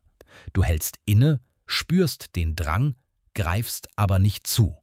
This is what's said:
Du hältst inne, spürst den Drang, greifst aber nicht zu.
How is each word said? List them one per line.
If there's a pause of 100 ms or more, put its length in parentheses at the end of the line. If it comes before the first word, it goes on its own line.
(520)
Du
hältst
inne, (260)
spürst
den
Drang, (400)
greifst
aber
nicht
zu.